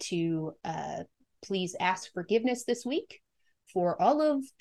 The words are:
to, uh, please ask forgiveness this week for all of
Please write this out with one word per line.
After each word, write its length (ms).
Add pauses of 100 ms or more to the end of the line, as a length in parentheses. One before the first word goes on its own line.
to, 500 (100)
uh, 400 (420)
please 360
ask 320
forgiveness 500
this 220
week 360 (520)
for 280
all 200
of 240 (160)